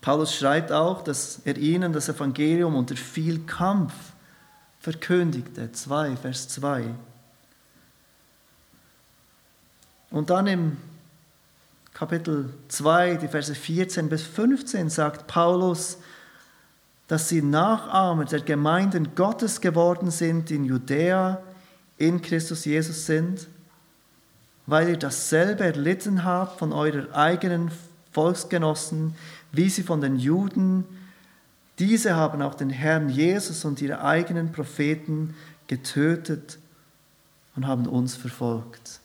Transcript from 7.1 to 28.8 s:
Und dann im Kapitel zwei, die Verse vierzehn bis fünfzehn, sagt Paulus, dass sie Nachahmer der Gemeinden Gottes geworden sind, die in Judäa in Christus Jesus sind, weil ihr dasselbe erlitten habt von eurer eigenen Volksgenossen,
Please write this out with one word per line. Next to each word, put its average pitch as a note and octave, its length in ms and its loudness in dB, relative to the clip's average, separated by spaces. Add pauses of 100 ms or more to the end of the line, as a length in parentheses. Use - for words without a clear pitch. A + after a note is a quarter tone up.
Und D3+ 200 -2
dann F#3+ 160 4
im E3 320 0 (1120)
Kapitel D#3+ 600 -4 (140)
zwei, E3+ 480 4
die D3+ 120 -4
Verse D3 260 -4
vierzehn E3+ 540 -2
bis D#3+ 140 -2
fünfzehn, A3 680 0
sagt D3+ 380 -2
Paulus, F3 720 2 (1120)
dass D#3+ 200 0
sie E3 140 2
Nachahmer F3 840 2
der D3 160 -2
Gemeinden D#3 720 2
Gottes G#3+ 460 0
geworden F3 500 2
sind, E3 380 0
die D3+ 60 -4
in C#3+ 100 0
Judäa E3+ 800 2 (540)
in E3 260 2
Christus D#3+ 420 -4
Jesus D#3 400 -2
sind, E3 440 -2 (1160)
weil D#3+ 240 4
ihr E3 80 0
dasselbe G3 680 2
erlitten F3+ 580 0
habt F#3 360 -2
von D#3 140 -2
eurer D3 440 -2
eigenen E3+ 560 2 (400)
Volksgenossen, D#3+ 1040 0 (340)